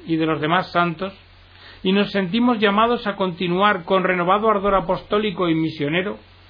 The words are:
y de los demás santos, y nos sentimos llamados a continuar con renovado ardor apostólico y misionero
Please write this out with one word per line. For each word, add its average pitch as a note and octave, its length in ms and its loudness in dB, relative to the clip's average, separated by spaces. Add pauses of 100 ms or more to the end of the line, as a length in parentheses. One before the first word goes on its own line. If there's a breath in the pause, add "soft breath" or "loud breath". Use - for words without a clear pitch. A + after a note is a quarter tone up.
y E3 100 -2
de D#3+ 100 0
los D#3 140 0
demás E3 320 0
santos, F3 420 -2 (680 loud breath)
y F#3 100 2
nos G3+ 200 2
sentimos G#3+ 460 2
llamados A3 480 2
a G3+ 100 -4
continuar F#3 680 0
con F#3+ 200 0
renovado F#3 460 2
ardor G3+ 240 2
apostólico F#3+ 760 -2
y E3 60 2
misionero D#3+ 640 -2 (300)